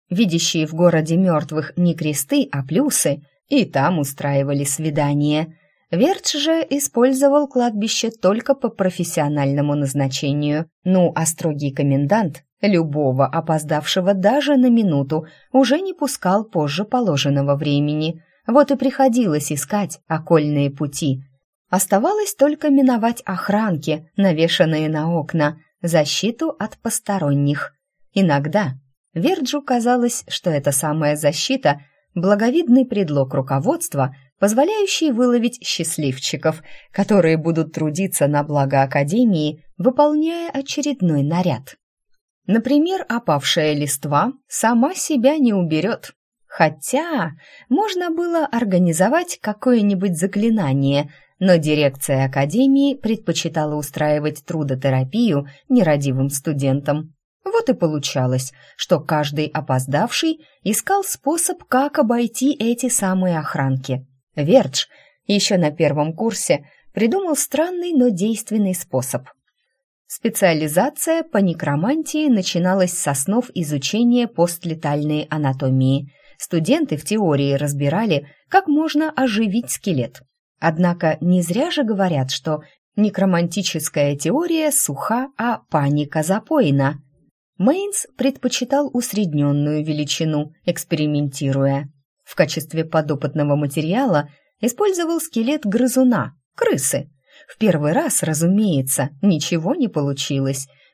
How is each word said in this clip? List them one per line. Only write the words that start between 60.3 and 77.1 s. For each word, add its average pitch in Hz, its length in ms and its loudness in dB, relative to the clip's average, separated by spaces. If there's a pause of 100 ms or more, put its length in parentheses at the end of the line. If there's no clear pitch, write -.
искал 392 400 -2
способ, - 600 -4
как 277 360 0
обойти 240 540 -2
эти 240 360 -4
самые 185 480 0
охранки. 135 720 -4 (280)
Вердж 151 500 2 (420)
еще 202 300 2
на 156 140 2
первом 151 420 0
курсе 175 520 -2 (280)
придумал 311 420 0
странный, 349 580 -4
но 247 160 4
действенный 208 640 -2
способ. 131 540 -6 (800)
Специализация 208 1160 0
по 320 140 -4
некромантии 196 920 0
начиналась 185 640 2
с - 140 -6
основ 196 460 -2
изучения 220 760 0
постлетальной 156 1000 -2
анатомии. 135 840 0 (260)
Студенты 185 600 0
в - 80 -12
теории 156 480 0